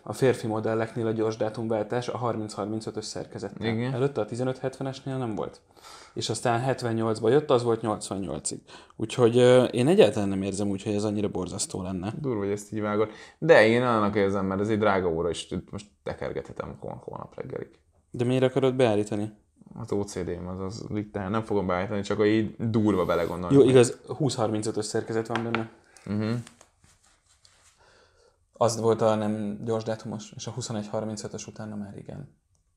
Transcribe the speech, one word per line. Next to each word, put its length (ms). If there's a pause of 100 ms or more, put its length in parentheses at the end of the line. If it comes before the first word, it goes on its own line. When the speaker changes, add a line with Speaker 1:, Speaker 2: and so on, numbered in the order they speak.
Speaker 1:
a 100
férfi 340
modelleknél 600
a 40
gyors 260
dátumváltás 720
a 80
harminc 360
harmincötös 520
szerkezetnél. 680
Speaker 2:
Igen. 200
Speaker 1:
Előtte 280
a 40
tizenöt 340
hetvenesnél 580
nem 180
volt. 260 (540)
És 160
aztán 300
hetvennyolcban 720
jött, 200
az 120
volt 180
nyolcvannyolcig. 800 (360)
Úgyhogy, 420
ö, 260
én 240
egyáltalán 400
nem 140
érzem 260
úgy, 140
hogy 120
ez 100
annyira 240
borzasztó 540
lenne. 380
Speaker 2:
Durva, 180
hogy 120
ezt 220
így 80
vágod. 300 (280)
De 280
én 160
annak 340
érzem, 300
mert 140
ez 80
egy 100
drága 300
óra, 220
és 240 (160)
most 160 (160)
tekergethetem 800
hol-, 240
holnap 320
reggelig. 320 (420)
Speaker 1:
De 140
miért 180
akarod 320
beállítani? 580 (480)
Speaker 2:
Az 120
O 120
C 200
D-m, 240
az, 120
az 240 (100)
itt 200
nem 300
fogom 220
beállítani, 360
csak 240
így 320
durva 460
belegondolni. 520
Speaker 1:
Jó, 60
igaz, 360 (200)
húsz 160
harmincötös 500
szerkezet 420
van 240
benne. 200 (340)
Speaker 2:
Mhm. 280 (2250)
Speaker 1:
Az 280
volt 200
a 140
nem 500
gyors 200
dátumos, 520
és 100
a 40
huszonegy 380
harmincötös 580
utána 300
már 220
igen. 420 (360)